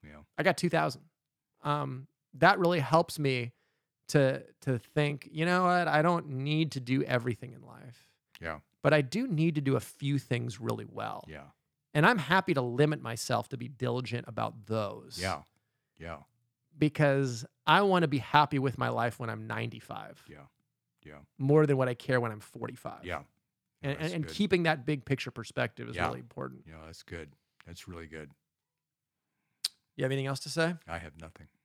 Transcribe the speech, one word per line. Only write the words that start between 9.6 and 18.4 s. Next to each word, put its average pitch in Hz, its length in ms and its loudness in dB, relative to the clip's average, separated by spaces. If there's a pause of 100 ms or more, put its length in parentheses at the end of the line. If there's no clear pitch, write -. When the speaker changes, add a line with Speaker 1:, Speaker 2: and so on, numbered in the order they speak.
Speaker 2:
do 135 160 2
a - 40 2
few 143 380 -2
things 120 420 -4
really 113 280 -4
well." 107 400 -10
Speaker 1:
Yeah. 73 140 -14 (520)
Speaker 2:
And 151 120 4
I'm 233 120 4
happy 175 340 2
to 139 80 2
limit 127 400 2
myself 117 480 -2
to 135 80 -10
be 120 120 -10
diligent 123 600 -4
about 110 380 -6
those. 110 540 -4
Speaker 1:
Yeah. 87 220 -2 (560)
Yeah. 80 200 -10 (600)
Speaker 2:
Because 139 680 2 (200)
I 165 160 6
wanna 180 240 4
be 139 120 0
happy 147 400 2